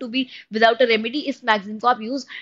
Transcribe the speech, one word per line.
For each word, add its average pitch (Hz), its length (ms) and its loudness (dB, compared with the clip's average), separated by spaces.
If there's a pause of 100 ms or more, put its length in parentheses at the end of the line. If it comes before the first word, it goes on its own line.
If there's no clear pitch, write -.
to 240 80 -10
be 262 140 -2 (300)
without 226 280 4
a 240 80 4
remedy, 233 320 0
इस 269 220 -6
मैगजीन 214 340 0
को 233 100 -2
आप 247 140 2
यूज़ 254 240 -6 (160)